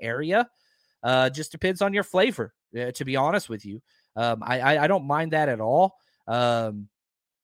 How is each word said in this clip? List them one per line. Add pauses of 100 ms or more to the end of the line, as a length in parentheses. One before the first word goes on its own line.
area. (540)
Uh,
just
depends
on
your
flavor, (240)
uh,
to
be
honest
with
you. (340)
Um,
I,
I,
I
don't
mind
that
at
all. (300)
Um, (560)